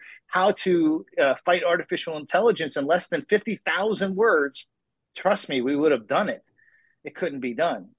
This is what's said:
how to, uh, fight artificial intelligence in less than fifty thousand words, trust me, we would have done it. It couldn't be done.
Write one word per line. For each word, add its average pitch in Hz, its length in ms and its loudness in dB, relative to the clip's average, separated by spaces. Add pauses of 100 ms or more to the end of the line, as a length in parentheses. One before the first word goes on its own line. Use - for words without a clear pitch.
(280)
how 185 240 2 (120)
to, 170 420 2 (160)
uh, 135 140 4 (100)
fight 175 180 2
artificial 170 540 -2
intelligence 170 580 0
in 143 100 -2
less 175 220 0
than 156 160 -4
fifty 208 420 -2
thousand 190 500 -2
words, 175 520 0 (480)
trust 202 320 -2
me, 135 140 -2
we 135 140 0
would 151 180 2
have 117 140 -2
done 170 200 0
it. - 160 -8 (640)
It - 100 -14
couldn't 143 240 -6
be 123 140 -6
done. 117 460 -4